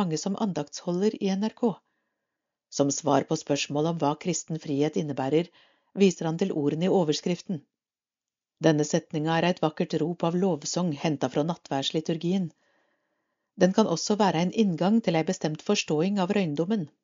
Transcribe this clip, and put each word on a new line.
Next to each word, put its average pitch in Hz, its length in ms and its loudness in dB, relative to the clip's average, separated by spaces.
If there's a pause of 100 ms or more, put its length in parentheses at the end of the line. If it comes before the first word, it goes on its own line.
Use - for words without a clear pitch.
mange 170 160 0
som 196 240 -6
andaktsholder 180 800 -2
i 202 140 -2
N 196 100 -2
R 220 160 -4
K. 220 140 0 (1000)
Som 139 200 2
svar 139 360 0
på 160 80 0
spørsmål 151 560 -2
om 170 80 -6
hva 147 140 2 (100)
kristen 160 360 -4
frihet 147 360 -2
innebærer, 147 560 0 (400)
viser 180 380 2
han 165 100 -4
til 190 160 0
ordene 156 320 0
i - 140 4
overskriften. 156 580 -2 (1040)
Denne 151 240 4
setninga 160 480 -2
er 170 160 2
et - 120 -6
vakkert 160 360 -2
rop 170 240 -2
av 170 160 0
lovsang 170 560 -2
hentet 139 400 -2
fra 151 80 2
nattværsliturgien. 165 1040 -2 (1080)
Den 185 160 6
kan 220 160 4
også 170 240 0
være 190 240 4
en 175 160 0
inngang 202 480 2
til 170 160 0
ei 160 80 2
bestemt 156 400 -4
forståing 196 560 0
av 180 80 0
røyndommen. 185 540 0 (200)